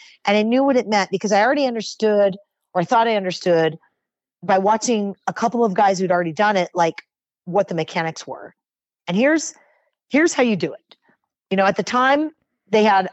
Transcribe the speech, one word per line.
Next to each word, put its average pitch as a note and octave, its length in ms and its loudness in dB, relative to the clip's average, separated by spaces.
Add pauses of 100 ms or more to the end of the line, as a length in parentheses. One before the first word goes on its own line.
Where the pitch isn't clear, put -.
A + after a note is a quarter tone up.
(260)
And G3+ 100 2
I G#3+ 60 2
knew A#3+ 200 2
what C#4 140 2
it G3+ 120 -2
meant G#3 220 0
because F#3+ 220 -4
I G3+ 100 4
already C4+ 220 0
understood, G#3 720 0 (380)
or F3 80 0
I - 20 -4
thought A#3 240 2
I A3+ 80 0
understood, E3+ 640 0 (640)
by F#3+ 160 2
watching G#3 580 0 (100)
a F3+ 60 -4
couple A#3 320 -2
of G#3 80 0
guys G3 260 2
who'd F#3 140 0
already F3 200 0
done G#3 260 0
it, F3 160 0
like, E3+ 260 -2 (460)
what F#3+ 220 -2
the F#3+ 60 -6
mechanics D#3+ 520 -6
were. - 280 -16 (540)
And F3 80 -2
here's, D4 380 0 (560)
here's D#4 240 2
how C#4 80 0
you A#3 120 2
do D#3+ 200 -4
it. - 220 -20 (520)
You G3 80 -2
know, F#3+ 80 2
at G3 120 2
the G#3+ 60 0
time, C4+ 480 0 (380)
they G#3+ 160 2
had F#3+ 280 2